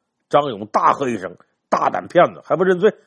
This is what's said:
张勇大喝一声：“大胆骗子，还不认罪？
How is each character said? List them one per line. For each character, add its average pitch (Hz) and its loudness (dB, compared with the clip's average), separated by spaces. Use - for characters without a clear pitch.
张 147 2
勇 104 -8
大 165 2
喝 127 -4
一 113 -4
声 87 -12
：“大 151 0
胆 92 -6
骗 151 2
子， 80 -20
还 - -4
不 175 -2
认 185 0
罪？ 196 2